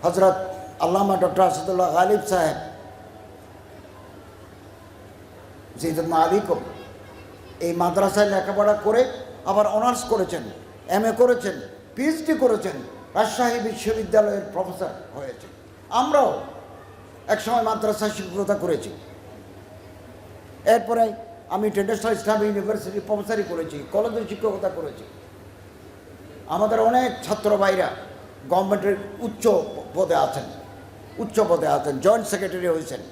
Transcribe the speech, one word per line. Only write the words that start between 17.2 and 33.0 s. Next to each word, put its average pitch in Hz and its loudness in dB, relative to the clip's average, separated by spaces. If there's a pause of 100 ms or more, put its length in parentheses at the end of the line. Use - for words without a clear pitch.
একসময় 226 0
মাদ্রাসায় 214 0
শিক্ষকতা 190 -2
করেছি, 156 -2 (1800)
এরপরে 226 2 (500)
আমি 196 0
ইন্টারন্যাশনাল 208 0
ইসলামিক 214 2
ইউনিভার্সিটি 202 -4
প্রফেসরই 208 -2
করেছি, 160 -6 (160)
কলেজে 226 0
শিক্ষকতা 196 -2
করেছি। 151 -10 (1500)
আমাদের 214 2 (100)
অনেক 247 4 (160)
ছাত্র 208 0
ভাইরা 190 2 (640)
গভর্নমেন্টের 190 2 (300)
উচ্চ - -8 (520)
পদে 170 2 (100)
আছেন, - -6 (760)
উচ্চ - -2 (120)
পদে 156 4 (100)
আছেন, 143 -2 (100)
জয়েন্ট 214 6
সেক্রেটারি 180 -2
হয়েছেন। 160 -2 (100)